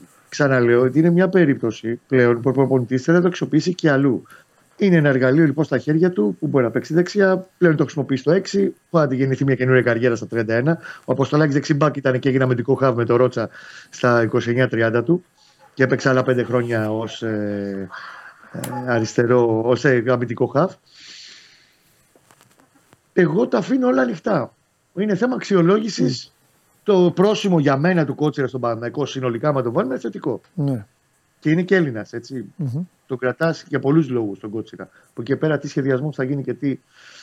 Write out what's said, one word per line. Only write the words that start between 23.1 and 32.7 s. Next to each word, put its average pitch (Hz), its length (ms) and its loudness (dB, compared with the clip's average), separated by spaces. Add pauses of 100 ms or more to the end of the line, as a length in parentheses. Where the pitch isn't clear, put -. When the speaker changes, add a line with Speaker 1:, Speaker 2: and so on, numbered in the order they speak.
Speaker 1:
Εγώ 185 360 2
τα 240 100 0
αφήνω 254 280 -2
όλα 262 160 2
ανοιχτά. 196 520 -4 (400)
Είναι 202 200 -2
θέμα 247 200 -2
αξιολόγησης. 202 920 0
Speaker 2:
Mm. - 60 -20 (500)
Speaker 1:
Το 180 320 4
πρόσημο 190 440 2
για 139 180 2
μένα 165 280 2
του 131 100 -4
Κότσιρα 147 320 -2
στον 127 140 -6
Παναθηναϊκό 120 460 -4
συνολικά, 127 420 -4
άμα 139 140 0
το 113 100 -4
βάλουμε, 226 220 -2
είναι 202 80 -8
θετικό. 156 380 -6 (140)
Speaker 2:
Ναι. 139 320 -4 (540)
Speaker 1:
Και 151 100 -2
είναι 170 120 2
και 185 140 2
Έλληνας, 127 360 -2
έτσι. 123 440 -12
Speaker 2:
Μμμ. 143 260 -6 (240)